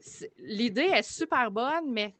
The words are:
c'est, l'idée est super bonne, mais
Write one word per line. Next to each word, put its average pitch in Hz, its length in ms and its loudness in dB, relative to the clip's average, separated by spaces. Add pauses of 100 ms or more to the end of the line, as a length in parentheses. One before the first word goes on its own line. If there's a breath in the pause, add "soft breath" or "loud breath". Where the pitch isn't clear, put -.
c'est, - 380 -14
l'idée 214 440 0 (100)
est 330 160 4
super 277 440 0
bonne, 277 400 0
mais 208 280 -2